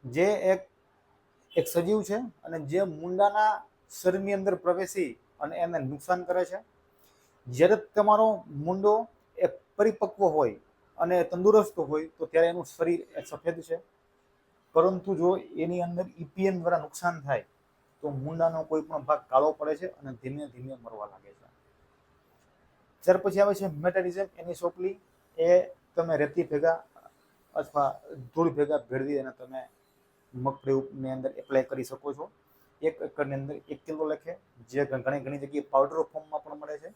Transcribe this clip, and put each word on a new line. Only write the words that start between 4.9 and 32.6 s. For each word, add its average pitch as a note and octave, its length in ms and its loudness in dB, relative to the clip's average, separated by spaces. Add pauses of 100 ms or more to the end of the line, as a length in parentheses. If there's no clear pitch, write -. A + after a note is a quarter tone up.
અને D3+ 120 -6 (100)
એને E3+ 140 -4 (140)
નુકસાન F3+ 360 -2
કરે F3+ 220 2
છે. F#3+ 100 -8 (960)
જ્યારે F3+ 220 6 (180)
તમારો G#3+ 320 6 (380)
મૂંડો G3 280 4 (440)
એ F3+ 100 2 (280)
પરિપક્વ G#3 460 0 (140)
હોય A#2+ 220 2 (400)
અને F3 200 2 (140)
તંદુરસ્ત G#3 460 4 (120)
હોય D#3 280 -2
તો E3 140 -6
ત્યારે E3 180 6
એનું E3+ 160 -6
શરીર E3+ 360 -2 (160)
એ - 20 -6 (100)
સફેદ E3 280 -6 (100)
છે, E3 100 -4 (960)
પરંતુ F#3 460 2
જો F3 100 4 (340)
એની F3 240 -4
અંદર F3 180 -6 (160)
ઈ D3+ 120 -14
પી F#3+ 160 0
એન F#3 120 -2
દ્વારા E3 240 0
નુકસાન F3 300 -4 (100)
થાય C3 200 -2 (560)
તો D3+ 60 -6 (160)
મૂંડાનો E3 360 0 (100)
કોઈ D#3 180 -2
પણ D3+ 220 -8
ભાગ D3 200 2
કાળો D3 300 4
પડે D3+ 200 -2
છે F#3 80 -8 (120)
અને C3+ 120 -12 (100)
ધીમે C#3 220 -10 (100)
ધીમે B2+ 300 -14
મરવા A2 280 -12
લાગે G2 280 -20
છે. - 80 -20 (1600)
ત્યાર F3+ 200 6
પછી G3 180 2
આવે G3+ 180 4
છે G3 80 -4 (160)
મેટારિઝમ F3+ 440 -2 (140)
એનિસોપ્લી, F3 540 -6 (420)
એ E3 120 4 (460)
તમે E3 260 0
રેતી D3 300 0
ભેગા E3 260 2 (800)
અથવા C#3+ 340 0 (420)
ધૂળ E3 260 2
ભેગા D3 320 0
ભેળવી C3+ 340 -2
અને C3 160 -12
તમે C3 220 -14 (720)
મગફળીની C3+ 840 -4
અંદર C3 160 -6 (100)
એપ્લાય C3 280 0
કરી C3 200 -6
શકો C#3 280 -10
છો. D#3 80 -12 (560)